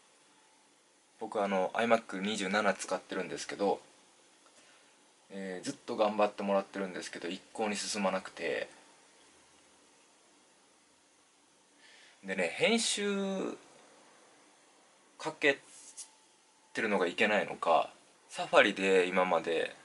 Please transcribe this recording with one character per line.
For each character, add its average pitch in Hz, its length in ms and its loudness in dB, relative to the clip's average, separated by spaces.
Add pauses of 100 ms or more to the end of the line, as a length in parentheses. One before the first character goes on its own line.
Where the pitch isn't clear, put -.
(1200)
僕、 110 240 -4
あ 98 60 0
の、 95 260 2
ア 110 80 0
イ 117 40 2
マ 117 100 6
ッ 113 40 2
ク - 180 -8
二 107 180 -2
十 95 120 -4
七 101 260 2
使 - 200 -6
っ 90 60 -4
て - 140 -12
る 92 100 -4
ん 82 40 -10
で 71 100 -8
す - 80 -10
け - 100 -10
ど、 101 240 0 (1500)
え 95 320 -8
ー、 - 20 -16
ず - 80 -6
っ - 20 -8 (120)
と 120 100 -6
頑 107 200 4
張 104 100 6
っ 104 60 0
て - 100 -8
も 101 120 2
ら 98 60 6
っ - 40 -2
て - 140 -10
る 98 100 -2
ん 90 40 -10
で 82 100 -8
す - 80 -10
け - 80 -12
ど、 - 100 -8
一 95 140 -8 (100)
向 110 160 -2
に 104 80 -2
進 104 260 -4
ま 95 80 2
な 95 100 -2
く - 100 -14
て。 - 380 -6 (3500)
で 95 140 -6
ね、 90 180 0
編 208 240 2
集 196 800 -2 (1600)
か 156 140 -6
け 143 260 2 (1160)
て 123 80 -2
る 110 80 0
の 98 80 2
が 90 80 2
い 90 80 -2
け 110 140 4
な 104 120 4
い 82 60 -2
の - 80 -8
か、 - 360 2 (380)
サ - 180 -8
フ 170 100 4
ァ 143 60 10
リ 104 120 4
で 95 320 4
今 92 180 2
ま 87 160 2
で 80 340 -2 (100)